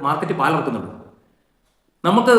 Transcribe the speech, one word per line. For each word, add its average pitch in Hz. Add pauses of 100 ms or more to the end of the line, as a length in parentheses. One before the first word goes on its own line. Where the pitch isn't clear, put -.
മാർക്കറ്റിൽ 151
പാലിറക്കുന്നുണ്ട്. 135 (1080)
നമുക്ക് 226